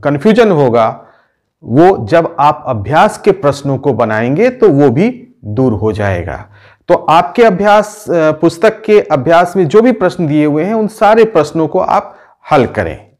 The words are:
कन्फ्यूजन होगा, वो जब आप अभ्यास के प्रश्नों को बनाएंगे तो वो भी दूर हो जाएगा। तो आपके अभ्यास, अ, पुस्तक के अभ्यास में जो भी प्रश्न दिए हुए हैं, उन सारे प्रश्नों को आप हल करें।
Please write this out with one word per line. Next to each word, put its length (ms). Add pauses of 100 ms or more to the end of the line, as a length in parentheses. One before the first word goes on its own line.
कन्फ्यूजन 500
होगा, 560 (580)
वो 420
जब 340
आप 260
अभ्यास 520
के 120
प्रश्नों 480
को 140
बनाएंगे 580
तो 180
वो 220
भी 440 (100)
दूर 280
हो 200
जाएगा। 560 (400)
तो 60
आपके 500
अभ्यास, 640
अ, 220
पुस्तक 500
के 180
अभ्यास 560
में 120
जो 140
भी 100
प्रश्न 340
दिए 200
हुए 180
हैं, 100
उन 140
सारे 360
प्रश्नों 440
को 100
आप 380 (340)
हल 160
करें। 520